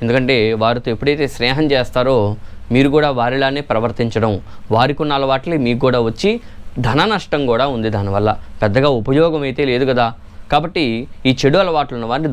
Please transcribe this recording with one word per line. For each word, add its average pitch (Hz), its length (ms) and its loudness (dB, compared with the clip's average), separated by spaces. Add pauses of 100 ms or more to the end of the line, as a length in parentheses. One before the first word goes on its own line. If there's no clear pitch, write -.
ఎందుకంటే 127 340 2 (260)
వారితో 120 320 0
ఎప్పుడైతే 143 400 0
స్నేహం 135 400 0
చేస్తారో 127 420 2 (580)
మీరు 139 220 6
కూడా 151 120 4 (100)
వారిలానే 135 520 0
ప్రవర్తించడం, 113 640 0 (440)
వారికున్న 143 420 0
అలవాట్లే 135 480 -2
మీకు 120 200 0
కూడా 127 220 2
వచ్చి 190 240 0 (540)
ధన 123 140 2 (120)
నష్టం 160 280 -2 (120)
కూడా 117 120 2 (120)
ఉంది 110 200 -2
దానివల్ల. 101 360 0 (300)
పెద్దగా 120 280 4 (100)
ఉపయోగం 151 480 2
అయితే 131 220 -2
లేదు 127 220 0
కదా. 120 160 2 (440)
కాబట్టి 156 320 0 (440)
ఈ 131 120 6
చెడు 147 220 4
అలవాట్లు 156 360 -2
ఉన్న 113 140 -6
వారిని 151 200 -2